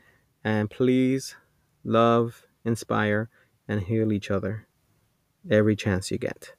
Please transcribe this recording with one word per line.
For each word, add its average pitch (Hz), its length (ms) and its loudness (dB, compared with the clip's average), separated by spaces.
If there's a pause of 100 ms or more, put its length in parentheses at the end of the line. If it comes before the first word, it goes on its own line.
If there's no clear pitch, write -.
(440)
And 107 260 0
please 131 680 0 (480)
love, 117 640 2 (160)
inspire, 107 680 -2 (380)
and 104 140 -2
heal 110 300 0
each 101 180 -4
other 98 380 -4 (840)
every 107 260 4
chance 95 360 -4
you 101 60 -4
get. - 420 -10